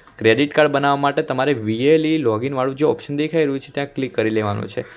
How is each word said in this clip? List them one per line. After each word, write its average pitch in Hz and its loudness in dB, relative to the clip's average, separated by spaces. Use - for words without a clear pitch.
ક્રેડિટ 120 2
કાર્ડ 151 4
બનાવવા 139 2
માટે 143 0
તમારે 143 0
વી 110 -2
એલ 156 4
ઈ 160 0
લોગિનવાળું 131 -2
જે 139 -2
ઓપ્શન 147 -2
દેખાઈ 156 0
રહ્યું 139 0
છે 135 -20
ત્યાં 139 -6
ક્લિક 131 -8
કરી 110 2
લેવાનું 107 -2
છે. - -8